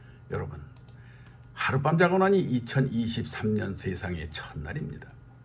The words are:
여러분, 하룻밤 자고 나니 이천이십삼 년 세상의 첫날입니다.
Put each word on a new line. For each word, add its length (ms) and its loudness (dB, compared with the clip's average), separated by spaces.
여러분, 280 -6
하룻밤 460 2
자고 200 6
나니 220 6
이천이십삼 1120 0
년 220 -2
세상의 560 -6
첫날입니다. 760 -8